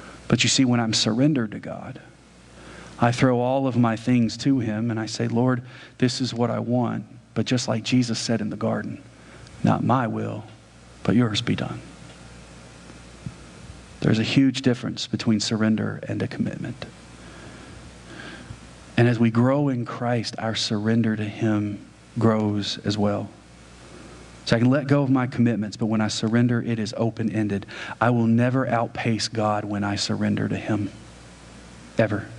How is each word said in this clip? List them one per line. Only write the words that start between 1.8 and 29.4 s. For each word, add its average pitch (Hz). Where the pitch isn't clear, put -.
I 120
throw 127
all 131
of 120
my 113
things 117
to 135
him 110
and 110
I 110
say, 113
"Lord, 123
this 127
is 123
what 120
I 113
want." 113
But 110
just 127
like 113
Jesus 120
said 113
in 107
the 104
garden, 110
"Not -
my 120
will, 110
but -
yours 117
be -
done." -
There's 120
a 113
huge 131
difference 117
between 110
surrender 107
and 107
a 123
commitment. -
And 117
as 117
we 113
grow 131
in 120
Christ, 120
our 110
surrender 110
to 107
him 104
grows 107
as 104
well. 104
So 117
I -
can 123
let 143
go 143
of 131
my 127
commitments, 110
but 117
when 110
I 107
surrender, 117
it 113
is 104
open-ended. 107
I 117
will 117
never 123
outpace 113
God 107